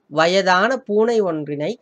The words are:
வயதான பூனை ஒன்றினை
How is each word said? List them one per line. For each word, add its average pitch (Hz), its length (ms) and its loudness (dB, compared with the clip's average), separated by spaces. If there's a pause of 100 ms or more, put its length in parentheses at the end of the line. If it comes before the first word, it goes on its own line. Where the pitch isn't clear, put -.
வயதான 185 680 2
பூனை 220 440 0
ஒன்றினை 156 600 -4